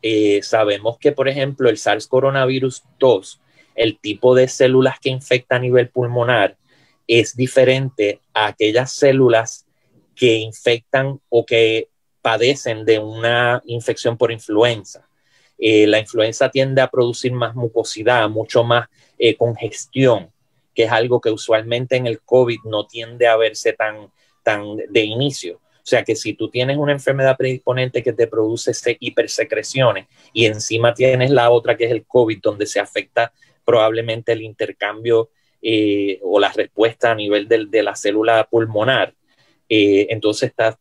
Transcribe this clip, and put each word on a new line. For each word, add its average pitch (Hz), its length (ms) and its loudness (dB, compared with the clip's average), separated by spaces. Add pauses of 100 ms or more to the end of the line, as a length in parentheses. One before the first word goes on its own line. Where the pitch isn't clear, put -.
eh, 107 400 2
sabemos 107 560 -2
que, 147 120 2
por 135 180 -2
ejemplo, 135 400 -2
el 110 100 0
sars 107 280 -2
coronavirus 131 800 -2 (140)
dos, 113 420 0 (340)
el 113 240 -2
tipo 113 380 2
de 127 100 4
células 131 540 2
que - 80 -4
infecta 131 480 -2
a - 20 0
nivel 123 300 2
pulmonar 120 680 -2 (520)
es 117 260 2
diferente 127 880 0 (120)
a 107 140 0
aquellas 110 460 0
células 127 720 2 (480)
que 117 220 2
infectan 123 920 -4
o 117 160 2
que 113 440 0 (340)
padecen 113 640 -2
de 110 140 4
una 117 680 -2
infección 117 500 -4
por 113 140 0
influenza. 110 800 -2 (500)
Eh, 107 280 4
la 107 120 2
influenza 113 520 -2
tiende 135 320 0
a 127 60 0
producir 123 440 -2
más 120 220 -6
mucosidad, 113 720 -2
mucho 110 340 -2
más, 120 260 0 (300)
eh, 113 180 2
congestión, 113 960 -2 (420)
que 113 120 2
es 113 80 -2
algo 120 280 0
que 113 100 -2
usualmente 117 680 -2
en 127 100 -2
el 113 140 -6
covid 120 440 2
no 104 220 -6
tiende 117 400 -4
a 113 100 4
verse 110 360 0
tan, 107 380 -8 (320)
tan 104 340 -4 (120)
de 110 160 0
inicio. 117 560 -6 (160)
O - 120 -20
sea 117 140 2
que 107 140 -2
si 107 160 -8
tú 107 180 -8
tienes 131 280 -2
una 147 120 0
enfermedad 135 460 0
predisponente 127 680 -4
que 120 100 -2
te 113 140 2
produce 113 480 -4
se-, - 240 -4
hipersecreciones 110 1120 -2 (240)
y 113 140 2
encima 113 480 -2
tienes 127 360 2
la 120 200 4
otra 120 260 2
que 120 80 0
es 117 80 0
el 113 140 -4
covid, 110 360 0
donde 104 240 -2
se 101 140 -2
afecta 113 520 -4 (320)
probablemente 113 680 0
el 110 100 -4
intercambio, 110 880 -4 (320)
eh, 101 600 0
o 98 160 2
la 98 100 0
respuesta 113 600 -2
a - 20 2
nivel 104 320 -2
del, 110 240 0
de 107 140 0
la 101 100 -4
célula 110 560 0
pulmonar, 113 640 -2 (540)
eh, 101 420 2
entonces 110 400 -2
está 110 300 -2